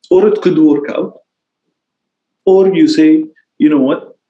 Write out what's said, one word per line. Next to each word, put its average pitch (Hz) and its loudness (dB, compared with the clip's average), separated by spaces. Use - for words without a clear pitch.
or 190 2
it 208 -2
could 165 -2
work 151 0
out. - -10
Or 190 2
you 160 2
say, 156 0
"You 151 0
know 147 0
what? - -8